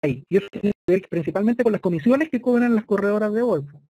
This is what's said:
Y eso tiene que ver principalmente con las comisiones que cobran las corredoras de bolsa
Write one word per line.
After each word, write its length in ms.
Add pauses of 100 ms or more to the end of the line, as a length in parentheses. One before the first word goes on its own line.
Y 340
eso 140
tiene 200
que 200
ver 160
principalmente 540
con 100
las 100
comisiones 500
que 100
cobran 320
las 120
corredoras 460
de 120
bolsa 360 (120)